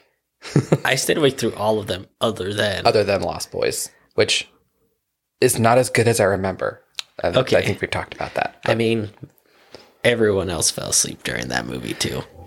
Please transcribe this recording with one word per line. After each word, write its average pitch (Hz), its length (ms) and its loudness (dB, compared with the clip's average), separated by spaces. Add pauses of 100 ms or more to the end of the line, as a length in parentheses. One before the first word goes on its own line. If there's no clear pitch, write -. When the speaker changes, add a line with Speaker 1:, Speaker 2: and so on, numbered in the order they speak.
(440)
Speaker 1:
<laughs> - 420 0
Speaker 2:
I 131 100 2
stayed 165 220 0
awake 139 200 4
through 113 180 -2
all 107 240 0
of 98 80 -8
them 95 200 -6 (120)
other 98 340 -2
than 104 320 0
Speaker 1:
Other 110 180 6
than 98 180 0
Lost - 300 -6
Boys, - 380 -4 (260)
which - 340 0 (880)
is 123 200 2
not 113 180 6
as 123 120 2
good 113 180 2
as 113 120 4
I 110 60 4
remember. 95 580 -2 (400)
I, - 60 2
Speaker 2:
Okay. 127 280 2
Speaker 1:
I 92 40 4
think 101 200 -2
we've - 100 -4
talked - 240 -6
about - 200 -8
that, - 200 -4 (100)
Speaker 2:
I - 40 0
Speaker 1:
but 117 80 2
Speaker 2:
mean, 113 340 0 (920)
everyone 104 460 2
else 80 220 -2
fell - 180 -6
asleep - 340 -2
during 60 260 -6
that 62 180 -4
movie 62 260 -8
too. - 300 -6 (220)